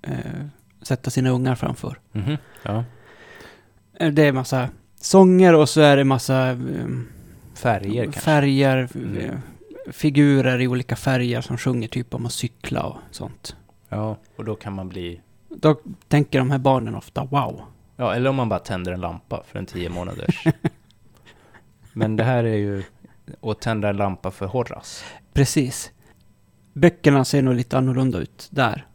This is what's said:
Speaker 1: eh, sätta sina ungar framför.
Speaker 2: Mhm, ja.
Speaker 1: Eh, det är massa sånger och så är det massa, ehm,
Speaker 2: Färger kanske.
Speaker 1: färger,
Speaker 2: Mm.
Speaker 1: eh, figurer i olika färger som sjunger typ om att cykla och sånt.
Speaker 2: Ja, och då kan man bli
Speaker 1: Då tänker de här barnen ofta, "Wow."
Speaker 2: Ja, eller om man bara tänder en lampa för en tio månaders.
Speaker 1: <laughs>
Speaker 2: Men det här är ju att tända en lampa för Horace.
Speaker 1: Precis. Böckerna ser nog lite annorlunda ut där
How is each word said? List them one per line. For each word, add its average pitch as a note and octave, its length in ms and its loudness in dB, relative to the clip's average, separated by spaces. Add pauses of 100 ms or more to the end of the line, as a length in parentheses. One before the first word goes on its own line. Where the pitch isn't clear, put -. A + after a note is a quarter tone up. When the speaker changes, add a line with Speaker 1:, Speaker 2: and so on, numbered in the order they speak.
Speaker 1:
eh, C3+ 420 -8 (380)
sätta - 280 -4
sina B2+ 200 0
ungar B2+ 240 0
framför. - 460 -8 (120)
Speaker 2:
Mhm, A2 240 -4 (260)
ja. A2 220 -4 (1080)
Speaker 1:
Eh, D#3 180 0
det D3+ 100 6
är C#3+ 100 6
massa B2+ 360 -2 (280)
sånger F#3 580 8
och D3+ 140 6
så D#3 120 2
är C#3+ 160 8
det C#3 80 4
massa, C3+ 320 2 (100)
ehm, B2+ 640 -6 (460)
Speaker 2:
Färger G#2+ 500 -2
kanske. D3 160 -8
Speaker 1:
färger, C3+ 760 2
Speaker 2:
Mm. G#2+ 240 -8
Speaker 1:
eh, - 200 -8 (540)
figurer C3+ 680 2
i B2+ 80 0
olika B2 280 -4
färger B2 440 -2
som A#2+ 180 -8
sjunger B2 300 -2
typ - 260 -8
om A#2+ 120 -6
att A#2+ 60 -6
cykla - 500 -6
och - 160 -8 (120)
sånt. - 460 -16 (320)
Speaker 2:
Ja, G#2+ 280 -6 (200)
och A2 80 -12
då G#2+ 120 -6
kan G2+ 160 -12
man F#2+ 160 -10
bli F2 320 -12 (280)
Speaker 1:
Då - 320 0 (280)
tänker C#3+ 300 2
de C3 120 0
här C#3 80 0
barnen B2+ 360 0
ofta, - 300 -8
"Wow." C3 380 -4 (340)
Speaker 2:
Ja, A2 180 -2
eller B2+ 160 0
om C3+ 60 -2
man A#2+ 120 -2
bara F#2+ 100 -2
tänder F2+ 340 -6
en F2+ 80 -8
lampa F2 460 -10
för - 120 -14
en G2 80 -8
tio F2 240 -8
månaders. - 540 -6 (720)
Speaker 1:
<laughs> - 760 -20
Speaker 2:
Men A2 240 -2
det A2 80 0
här A#2+ 200 2
är A2 120 0
ju G2+ 260 -4 (600)
att G#2+ 180 -6
tända G#2+ 280 -2
en G2+ 80 0
lampa F#2+ 340 -4
för G2 160 -8
Horace. - 580 -8 (280)
Speaker 1:
Precis. C#3 600 0 (800)
Böckerna C#3+ 520 4
ser C#3 180 2
nog B2+ 120 2
lite B2 240 -2
annorlunda C3 400 0
ut - 320 -10
där C3+ 440 -2